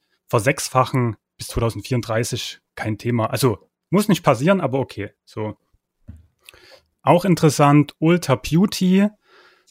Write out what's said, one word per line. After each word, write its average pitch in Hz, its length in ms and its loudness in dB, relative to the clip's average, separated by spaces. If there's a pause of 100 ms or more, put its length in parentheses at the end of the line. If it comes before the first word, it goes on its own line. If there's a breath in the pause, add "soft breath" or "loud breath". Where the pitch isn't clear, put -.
(260)
versechsfachen 123 920 -2 (200)
bis - 100 -16
zweitausendvierunddreißig, 117 1120 -6 (140)
kein 110 240 -8
Thema. 117 320 -4
Also, 117 400 -4 (180)
muss 208 200 0
nicht 190 160 0
passieren, 156 360 2
aber 135 200 -4
okay, 104 320 -8 (120)
so. 107 320 -10 (1500 soft breath)
Auch 165 220 4
interessant, 147 760 4
Ulta 165 340 2
Beauty. 185 720 2 (640 soft breath)